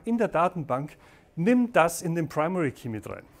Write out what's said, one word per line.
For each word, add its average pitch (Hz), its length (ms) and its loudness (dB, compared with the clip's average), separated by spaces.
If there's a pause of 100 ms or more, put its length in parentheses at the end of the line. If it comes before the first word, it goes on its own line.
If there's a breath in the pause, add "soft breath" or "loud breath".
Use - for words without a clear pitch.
in 233 120 0
der 220 120 0
Datenbank, 151 680 -2 (400 loud breath)
nimm 240 380 2
das 165 280 4
in 170 140 -2
den 165 140 -2
Primary 160 420 0
Key - 160 -14
mit 107 220 -8
rein. 95 160 -12 (140 soft breath)